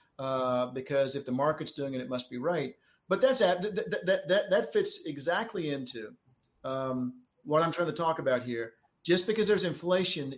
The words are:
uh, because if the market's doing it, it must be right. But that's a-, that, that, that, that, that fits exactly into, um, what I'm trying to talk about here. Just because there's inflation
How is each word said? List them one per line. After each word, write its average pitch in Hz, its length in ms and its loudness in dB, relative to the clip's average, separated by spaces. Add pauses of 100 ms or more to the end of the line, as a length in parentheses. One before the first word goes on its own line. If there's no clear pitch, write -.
(200)
uh, 127 480 0
because 135 480 0
if 127 100 -6
the 127 60 -4
market's 147 400 0
doing 139 220 -6
it, 127 80 -4
it 123 80 -8
must 123 200 -4
be 123 80 -8
right. 147 380 -2 (340)
But 190 120 0
that's 254 200 6
a-, 180 200 4
that, 202 140 -4 (160)
that, - 140 -4
that, 190 220 2
that, 196 220 2
that 226 240 2
fits - 320 0
exactly 165 680 -2
into, 123 420 -8 (500)
um, 131 580 -4 (240)
what 151 180 4
I'm 165 80 2
trying 170 160 0
to 151 60 -2
talk 160 260 0
about 131 240 2
here. 117 300 -6 (300)
Just 175 240 2
because 214 200 2
there's 196 160 4
inflation 175 760 0